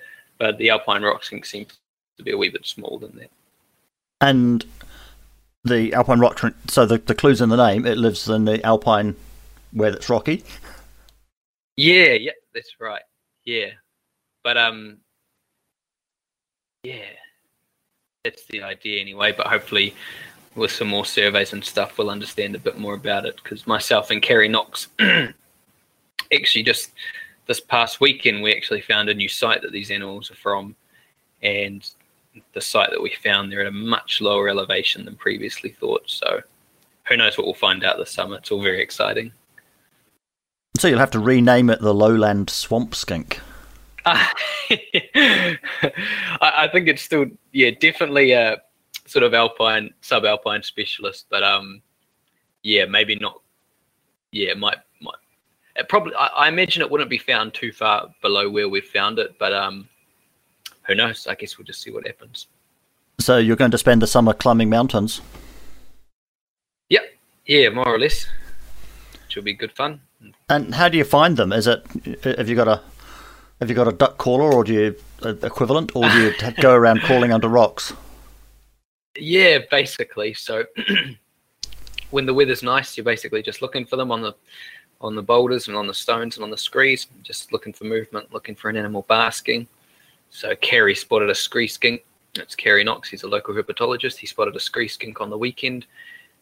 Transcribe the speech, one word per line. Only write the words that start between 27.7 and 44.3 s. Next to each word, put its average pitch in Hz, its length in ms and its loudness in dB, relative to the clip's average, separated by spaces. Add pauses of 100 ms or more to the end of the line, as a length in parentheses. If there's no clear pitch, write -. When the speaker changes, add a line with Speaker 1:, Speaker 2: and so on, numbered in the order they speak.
Speaker 1:
weekend, 131 420 2
we 107 140 2
actually - 260 -6
found 107 280 0
a 104 40 2
new 101 140 -4
site - 340 -2
that - 120 -10
these 101 180 -10
animals 98 400 -10
are - 40 -20
from, 101 400 -6 (680)
and 101 460 -4 (640)
the - 80 -10
site - 300 0
that - 100 -4
we - 80 -4 (120)
found, 98 300 -2
they're 98 100 -6
at 101 60 -4
a 101 40 -8
much 110 500 -4
lower 101 260 0
elevation 98 560 -4
than 101 120 -18
previously 104 560 -8
thought, - 380 -6
so - 320 -4 (640)
who 120 120 0
knows 110 200 0
what - 80 -4
we'll 95 80 -4
find 95 300 0
out 95 140 0
this - 140 -8
summer. 95 260 -8
It's - 140 -10
all 101 120 -4
very 95 180 -2
exciting. 110 500 -4 (1500)
Speaker 2:
So 185 100 2
you'll 123 120 4
have 135 120 4
to 113 80 0
rename 123 500 6
it 110 120 2
the 107 120 4
lowland 104 560 4
swamp - 460 -4
skink. - 440 -8 (640)
Speaker 1:
Uh, - 200 4 (440)